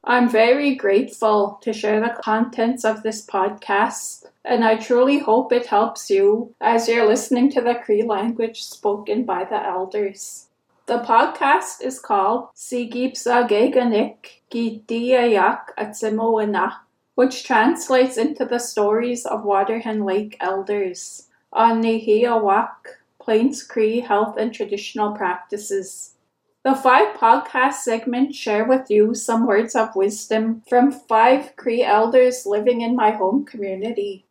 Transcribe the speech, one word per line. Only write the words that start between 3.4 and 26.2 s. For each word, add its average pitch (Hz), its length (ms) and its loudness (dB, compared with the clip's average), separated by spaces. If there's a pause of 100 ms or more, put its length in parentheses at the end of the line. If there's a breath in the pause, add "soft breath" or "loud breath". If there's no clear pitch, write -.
and 233 200 0
I 220 120 4
truly 254 420 2
hope 247 340 0
it 240 140 0
helps 220 420 -2
you 208 520 2
as 226 260 0
you're 233 220 2
listening 254 420 2
to 277 100 0
the 240 140 0
Cree 214 300 0
language 226 580 -4
spoken 208 600 -4
by 185 180 -4
the 196 180 -6
elders. 190 840 -8 (400)
The 240 140 -2
podcast 277 840 2
is 254 160 -8
called 196 560 -2
Sigip 247 600 -6
Sa 240 320 0
Geganik 233 920 0 (100)
Gi 233 340 -6
Diayak 233 880 2
At 214 180 -8
Simoana, 214 800 -2 (420)
which 262 260 2
translates 262 760 2
into 247 280 -2
the 240 160 -4
stories 240 680 -2
of 214 160 -6
Waterhen 214 640 -2
Lake 208 340 -2
elders 190 880 -6 (260)
on 226 300 2
Nehiyawak 220 1200 0 (160)
Plains 233 460 0
Cree 220 340 0
health 214 380 -2
and 220 180 -4
traditional 208 560 -6
practices. 202 1000 -8 (500)